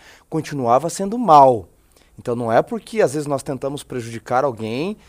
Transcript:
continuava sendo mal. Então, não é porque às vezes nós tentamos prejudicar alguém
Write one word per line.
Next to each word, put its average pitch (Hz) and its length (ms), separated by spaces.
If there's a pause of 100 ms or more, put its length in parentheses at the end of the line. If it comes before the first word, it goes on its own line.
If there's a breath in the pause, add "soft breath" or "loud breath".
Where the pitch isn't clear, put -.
(300 soft breath)
continuava 139 580
sendo 196 300
mal. 139 500 (500 soft breath)
Então, 120 160
não 117 160
é 117 120
porque 220 400
às 143 100
vezes 147 140
nós 139 160
tentamos 139 400
prejudicar 123 600
alguém 127 520 (120)